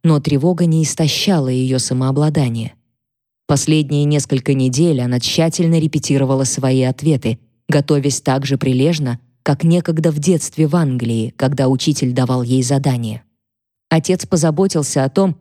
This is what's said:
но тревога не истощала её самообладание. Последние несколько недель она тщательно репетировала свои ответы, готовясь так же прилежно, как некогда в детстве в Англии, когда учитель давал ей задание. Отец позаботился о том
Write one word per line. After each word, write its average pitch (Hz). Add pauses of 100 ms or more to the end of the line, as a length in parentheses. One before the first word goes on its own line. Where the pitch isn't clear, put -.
но 151
тревога 165
не 160
истощала 151
её 127
самообладание. 131 (720)
Последние 147
несколько 143
недель 131
она 123
тщательно 165
репетировала 135
свои 131
ответы, 127 (280)
готовясь 143
так 135
же 131
прилежно, 131 (220)
как 143
некогда 165
в 147
детстве 156
в 139
Англии, 123
когда 131
учитель 135
давал 127
ей 131
задание. 123 (680)
Отец 165
позаботился 156
о 135
том 190